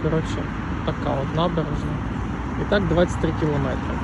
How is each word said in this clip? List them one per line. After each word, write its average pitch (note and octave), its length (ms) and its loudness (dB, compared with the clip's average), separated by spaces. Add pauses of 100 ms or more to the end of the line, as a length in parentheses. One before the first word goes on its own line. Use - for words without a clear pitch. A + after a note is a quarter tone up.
Коротше, D#3 340 2 (480)
така - 240 -2 (120)
от C#3 140 -2
набережна. D#3 580 0 (680)
І - 80 -2
так G3+ 180 4
двадцять E3+ 340 4
три E3+ 80 2 (100)
кілометри. C3 540 0 (100)